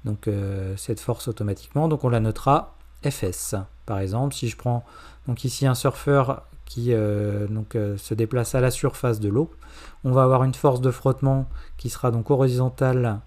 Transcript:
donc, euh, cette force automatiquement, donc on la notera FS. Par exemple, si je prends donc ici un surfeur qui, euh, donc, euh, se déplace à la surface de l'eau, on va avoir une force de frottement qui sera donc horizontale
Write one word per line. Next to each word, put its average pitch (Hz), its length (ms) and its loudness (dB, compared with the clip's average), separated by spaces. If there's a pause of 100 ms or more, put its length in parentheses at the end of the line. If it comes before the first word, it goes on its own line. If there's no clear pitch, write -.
donc, 107 240 -4
euh, 98 480 -4
cette - 240 -6
force - 260 -4
automatiquement, 113 640 -2
donc 147 160 0
on 127 40 4
la 117 120 4
notera 135 560 0 (280)
FS. 107 520 -4 (280)
Par 101 140 -4
exemple, 113 340 -2
si 120 160 -6
je - 80 -8
prends 120 280 -2 (420)
donc 123 180 -4
ici 131 220 0
un 127 80 4
surfeur 135 720 2 (220)
qui, 120 260 -2
euh, 104 560 0
donc, 107 260 -6
euh, 104 220 -2
se - 180 -6
déplace 113 400 0
à 131 60 4
la 127 100 4
surface 123 480 0
de 104 100 -2
l'eau, 131 240 0 (520)
on 127 80 2
va 131 100 6
avoir 131 220 6
une 131 100 2
force 127 260 2
de 127 120 2
frottement 135 560 0 (300)
qui 117 120 -6
sera 123 220 -2
donc 117 180 -2
horizontale 127 960 2